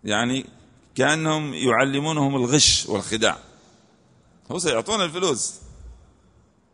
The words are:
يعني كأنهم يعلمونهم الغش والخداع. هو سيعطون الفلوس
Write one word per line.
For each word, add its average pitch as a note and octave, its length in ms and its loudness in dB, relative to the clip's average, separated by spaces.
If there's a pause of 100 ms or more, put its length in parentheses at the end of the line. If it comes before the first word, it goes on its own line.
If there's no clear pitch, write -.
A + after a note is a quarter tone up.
يعني A#2+ 420 -2 (500)
كأنهم D#3 580 0
يعلمونهم C#3 800 0
الغش B2+ 540 2
والخداع. G#2+ 480 0 (1120)
هو E3+ 80 -4
سيعطون D#3+ 420 0
الفلوس E3 580 -2 (1160)